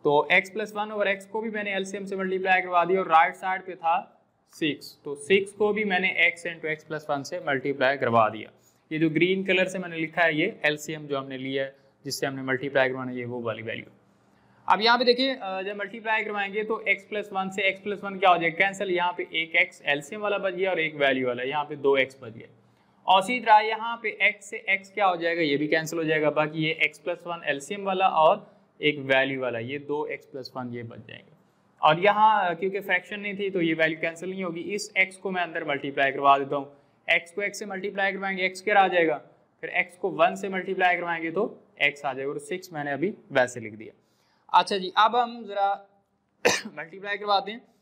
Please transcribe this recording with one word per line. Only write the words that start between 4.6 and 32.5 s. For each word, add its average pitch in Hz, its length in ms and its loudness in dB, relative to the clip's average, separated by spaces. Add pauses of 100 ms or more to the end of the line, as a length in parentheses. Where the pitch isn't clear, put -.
तो 147 100 -8
सिक्स 196 380 2
को 208 200 0
भी 208 120 -2
मैंने 180 480 2
x - 180 -12
into 160 280 -6
x 156 140 -12
plus 151 180 -6
one 139 140 -2
से 180 220 -8
multiply 139 500 0
करवा 117 320 4
दिया। 107 220 -8 (420)
ये 156 60 -2
जो 160 120 4
green 180 340 2
color 185 240 2
से 190 100 -6
मैंने 175 180 -8
लिखा 160 260 -2
है 160 140 4
ये 185 280 -2
एलसीएम 151 420 -2
जो 139 120 -2
हमने 135 200 -8
लिया 135 260 -2
है, 135 120 -14 (280)
जिससे 143 220 -4
हमने 135 160 -6
multiply 131 460 2
करवाना 127 220 -4
है, 127 80 -8
ये 123 60 -6
वो 120 160 -8
वाली 113 220 -6
value। 110 220 -8 (840)
अब 185 120 4
यहाँ 233 180 4
पे 254 60 2
देखिए, 254 300 2
अ, 190 280 -8
जब 202 140 -8
multiply 214 480 -4
करवाएंगे 208 400 -4
तो 214 240 -4
x 196 260 -2
plus 202 220 -6
one 190 140 -2
से 190 280 -2
x 214 100 -10
plus 202 200 -6
one 190 120 -6
क्या 190 100 6
हो 175 80 6
जाएगा, 165 200 -2
Cancel, 196 320 0
यहाँ 175 260 0
पे 180 60 -6
एक 165 500 0
x - 100 -20
एलसीएम 147 380 -2
वाला 202 180 0
बच 190 160 -2
गया 185 160 0
और 170 100 -2
एक 156 140 -2
value 135 320 2
वाला, 123 160 -2
यहाँ 143 220 -4
पे 147 120 -12
दो 139 220 4
x 131 140 0 (100)
बच 113 100 -14
गया। 113 140 -18 (600)
और 190 160 6
इसी 247 180 -2
तरह 220 180 8
यहाँ 220 440 -2
पे - 160 -4 (140)
x 202 120 -12
से - 200 -12 (180)
x 196 60 -20
क्या 208 180 0
हो 180 100 4
जाएगा, 170 260 0
ये 143 140 2
भी 147 120 0
cancel 160 300 0
हो 165 60 -2
जाएगा, 156 260 2
बाकी 151 280 -2
ये 156 340 0
x - 80 -20
plus 175 260 -6
one 170 180 -8
एलसीएम 147 400 -6
वाला 190 240 2
और 165 520 4 (220)
एक 147 160 2
value 135 420 2
वाला, 120 180 -2
ये 127 200 -8
दो 147 340 -4
x 139 80 -10
plus 131 420 -12
one 120 120 -8
ये 120 80 -8
बच 117 160 -14
जाएंगे। - 340 -20 (500)
और 156 180 6
यहाँ, 208 500 4